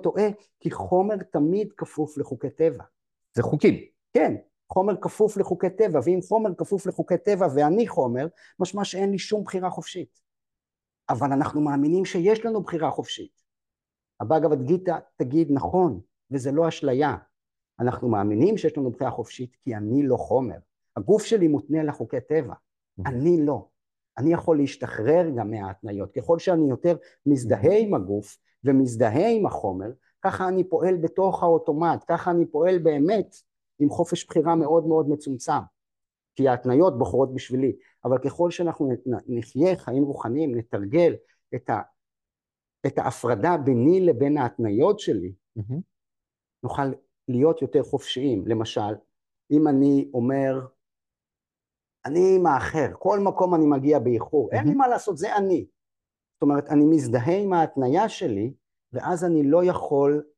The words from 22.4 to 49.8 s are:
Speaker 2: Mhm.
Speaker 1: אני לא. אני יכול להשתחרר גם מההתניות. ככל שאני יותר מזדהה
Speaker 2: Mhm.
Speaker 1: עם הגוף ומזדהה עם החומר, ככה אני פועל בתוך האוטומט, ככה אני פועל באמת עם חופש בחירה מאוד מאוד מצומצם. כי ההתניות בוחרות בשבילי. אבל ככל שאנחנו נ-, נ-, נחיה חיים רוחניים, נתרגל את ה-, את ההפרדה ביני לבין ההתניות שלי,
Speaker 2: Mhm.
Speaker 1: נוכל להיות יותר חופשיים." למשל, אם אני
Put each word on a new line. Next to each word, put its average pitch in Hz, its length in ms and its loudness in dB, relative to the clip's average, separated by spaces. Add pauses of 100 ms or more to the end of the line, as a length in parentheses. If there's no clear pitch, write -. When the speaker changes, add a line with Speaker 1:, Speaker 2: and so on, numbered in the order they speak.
Speaker 2:
Mhm. - 560 -12
Speaker 1:
אני 151 360 2
לא. 131 220 -2 (500)
אני 160 160 2
יכול 165 240 2
להשתחרר 143 800 0
גם 110 160 -4
מההתניות. 98 600 -10
ככל 165 280 0
שאני 165 300 2
יותר 160 260 0 (300)
מזדהה 127 540 2
Speaker 2:
Mhm. 226 60 2
Speaker 1:
עם 202 80 -2
הגוף 101 440 -4 (260)
ומזדהה 127 640 2
עם 220 160 0
החומר, 95 420 -6 (340)
ככה 190 260 -2
אני 185 160 0
פועל 180 340 0
בתוך 170 460 -2
האוטומט, 160 640 2
ככה 170 240 -2
אני 170 140 2
פועל 170 320 2
באמת 165 580 0 (440)
עם 147 100 2
חופש - 360 -4
בחירה 165 300 0
מאוד 160 320 2
מאוד 160 220 2
מצומצם. 143 500 -4 (760)
כי 135 120 2
ההתניות 127 500 2
בוחרות 123 360 0
בשבילי. 127 420 -2 (300)
אבל 127 120 2
ככל 151 340 -2
שאנחנו 165 360 -4
נ-, 123 280 -4
נ-, 120 220 -8
נחיה 156 380 0
חיים 139 280 -2
רוחניים, 135 520 -4
נתרגל 117 600 0 (400)
את - 140 -8
ה-, 110 120 -2 (1040)
את 135 120 -6
ההפרדה 123 600 -2
ביני 135 440 4
לבין 151 360 2
ההתניות 123 640 0
שלי, 98 340 -4 (260)
Speaker 2:
Mhm. 107 140 -8 (920)
Speaker 1:
נוכל 135 280 -4 (360)
להיות 143 340 2
יותר 135 220 0
חופשיים." 127 640 -4
למשל, 110 480 -2 (560)
אם 151 160 4
אני 139 460 2